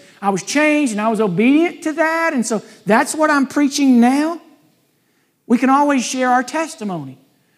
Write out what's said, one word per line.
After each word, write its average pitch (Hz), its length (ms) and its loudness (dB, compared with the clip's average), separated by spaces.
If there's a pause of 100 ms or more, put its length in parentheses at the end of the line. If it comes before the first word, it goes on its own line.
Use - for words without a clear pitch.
(200)
I 196 100 -2
was 185 120 -4
changed, 294 480 0
and 208 100 -4
I 220 80 -2
was 220 120 -2
obedient 240 640 0
to 311 80 -4
that. 320 420 -2
And 240 100 -2
so 214 160 -4 (240)
that's 233 300 2
what 311 160 0
I'm 277 160 2
preaching 277 540 2
now. 294 400 0 (1040)
We 240 100 2
can 254 140 0
always 285 340 2
share 254 240 -4
our 247 140 2
testimony. 196 760 -8 (420)